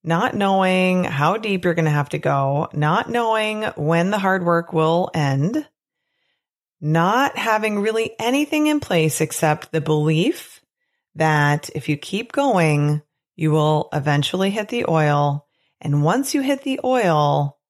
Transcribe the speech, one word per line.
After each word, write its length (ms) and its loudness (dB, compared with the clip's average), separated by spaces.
not 300 -2
knowing 680 2
how 340 0
deep 280 -4
you're 80 2
gonna 160 0
have 200 0
to 100 -4
go, 540 0
not 360 0
knowing 540 -2
when 360 0
the 80 0
hard 260 0
work 260 0
will 420 0
end, 520 0
not 580 2
having 420 0
really 400 -2
anything 480 0
in 120 2
place 400 0
except 520 -2
the 100 -2
belief 800 0
that 580 2
if 160 -6
you 80 0
keep 340 -8
going, 720 2
you 160 0
will 420 2
eventually 580 0
hit 180 -6
the 180 -2
oil. 600 0
And 220 0
once 300 0
you 80 0
hit 200 -2
the 220 -4
oil 720 0